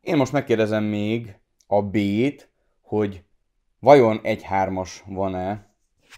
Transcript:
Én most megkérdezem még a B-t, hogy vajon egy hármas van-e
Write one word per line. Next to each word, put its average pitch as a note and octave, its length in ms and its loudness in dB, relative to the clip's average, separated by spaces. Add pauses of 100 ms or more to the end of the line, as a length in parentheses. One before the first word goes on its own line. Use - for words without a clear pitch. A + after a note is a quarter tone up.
Én F3 160 -2
most C3+ 140 0
megkérdezem A2 520 0
még G#2+ 560 -4 (280)
a G2+ 140 0
B-t, G#2 680 -2 (320)
hogy G#2 420 -4 (560)
vajon A2+ 440 6
egy G#2+ 200 -4
hármas F#2+ 640 -4
van-e F#2+ 640 -6 (440)